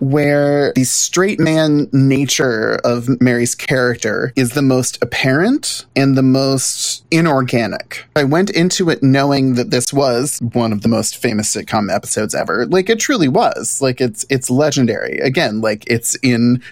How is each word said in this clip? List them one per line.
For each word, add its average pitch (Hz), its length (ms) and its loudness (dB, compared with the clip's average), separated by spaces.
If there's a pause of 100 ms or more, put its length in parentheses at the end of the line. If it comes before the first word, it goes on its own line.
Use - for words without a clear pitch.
where 143 720 2
the 131 100 2
straight - 560 0
man 156 540 2
nature 135 920 0
of 120 240 0 (140)
Mary's 120 340 2
character 123 800 -2
is 127 160 0
the 147 100 -2
most 131 400 0
apparent 165 840 -2 (100)
and 135 220 2
the 135 40 2
most 135 880 0
inorganic. 131 920 0 (140)
I 143 80 2
went 170 240 2
into 175 400 0
it - 120 -2
knowing 135 540 2
that 120 160 -2
this 123 220 -2
was 135 440 0 (140)
one 113 220 0
of 101 80 -4
the 113 80 0
most 107 260 0
famous 107 400 -2
sitcom 101 360 -4
episodes - 440 -4
ever. 101 300 -2
Like, 185 240 0
it 226 100 0
truly 196 300 0
was. 156 520 -2
Like, 131 200 0
it's, 123 280 -2
it's 131 200 -2
legendary. 127 680 0
Again, 123 420 -2
like, 107 260 -2
it's - 280 -2
in 123 460 2 (100)